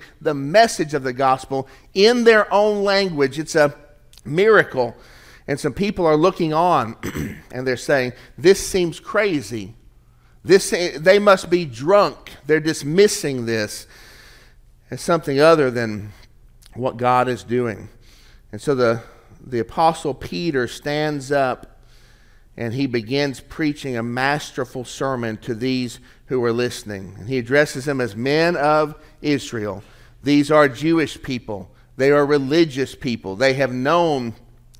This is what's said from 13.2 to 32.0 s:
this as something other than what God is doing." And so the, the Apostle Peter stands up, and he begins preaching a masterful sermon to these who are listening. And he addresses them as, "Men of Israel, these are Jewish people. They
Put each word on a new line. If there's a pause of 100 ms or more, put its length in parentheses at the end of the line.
this (1040)
as
something
other
than (600)
what
God
is
doing." (640)
And
so
the, (420)
the
Apostle
Peter
stands
up, (840)
and
he
begins
preaching
a
masterful
sermon
to
these (280)
who
are
listening.
And
he
addresses
them
as,
"Men
of (260)
Israel, (400)
these
are
Jewish
people. (260)
They